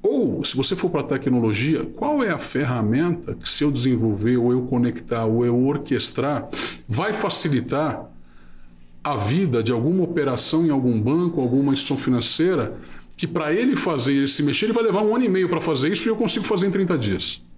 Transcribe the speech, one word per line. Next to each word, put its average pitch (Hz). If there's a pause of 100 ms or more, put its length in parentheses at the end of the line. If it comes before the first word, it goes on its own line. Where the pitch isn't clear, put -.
ou, 247
se -
você 135
for 175
pra 156
tecnologia, 123 (100)
qual 285
é 202
a 143
ferramenta 127
que -
se -
eu 143
desenvolver, 117
ou 120
eu 127
conectar, 120
ou 117
eu 120
orquestrar, 139 (400)
vai 175
facilitar 151 (920)
a 143
vida 120
de 113
alguma 156
operação 160
em 156
algum 123
banco, 160
alguma 135
instituição 135
financeira, 135 (400)
que 165
pra 160
ele 247
fazer, 139
ele 139
se 147
mexer, 147
ele 220
vai 226
levar 208
um 214
ano 254
e 220
meio 185
pra 165
fazer 151
isso -
e -
eu 214
consigo 220
fazer 196
em 196
trinta 180
dias. 101 (160)